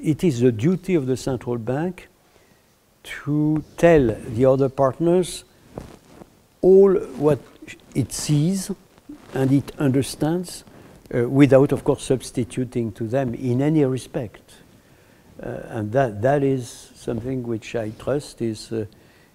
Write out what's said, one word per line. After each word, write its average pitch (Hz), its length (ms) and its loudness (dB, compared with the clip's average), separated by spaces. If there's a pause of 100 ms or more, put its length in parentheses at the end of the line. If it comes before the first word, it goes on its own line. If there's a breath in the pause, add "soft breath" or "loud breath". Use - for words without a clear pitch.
it 156 220 -2
is 131 160 0
the 127 120 6
duty 170 420 -2
of 139 120 0
the 127 100 -2
central 120 400 -6
bank 143 520 -6 (920)
to 151 640 -2 (120)
tell 160 320 6
the 113 360 -2
other 135 240 4
partners 170 760 0 (1160 soft breath)
all 190 320 8 (240)
what 147 220 2 (560)
it 131 180 -2
sees 170 580 -2 (640)
and 135 180 0
it 139 260 0
understands, 151 880 -2 (500 soft breath)
uh, 123 140 0
without, 135 440 6
of 123 120 -4
course, 139 180 0
substituting 120 920 -4
to 113 140 -8
them 131 280 -4
in 127 280 -2
any 156 220 2
respect. 131 720 -6 (840 soft breath)
Uh, - 280 -12
and 104 240 -6
that, 117 280 0
that 139 220 2
is 135 520 -4
something 127 500 -8
which 113 320 -8
I 107 140 -6
trust 127 520 -6
is, 113 300 -6
uh, 110 140 -6 (480 soft breath)